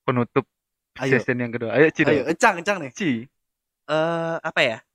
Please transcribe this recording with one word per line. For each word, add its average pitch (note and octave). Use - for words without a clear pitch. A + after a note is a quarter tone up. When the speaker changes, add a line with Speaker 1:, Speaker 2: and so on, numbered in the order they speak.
Speaker 1:
penutup B2
Speaker 2:
Ayo. C3+
Speaker 1:
season B2
yang A#2+
kedua. A2+
Ayo, D3+
Ci, D#3+
Speaker 2:
Ayo, D3
Speaker 1:
dong. C3
Speaker 2:
Encang, G3+
Encang F#3+
nih. C#3
Speaker 1:
Ci. F#3
Speaker 2:
Eh, E3
apa E3
ya? A#2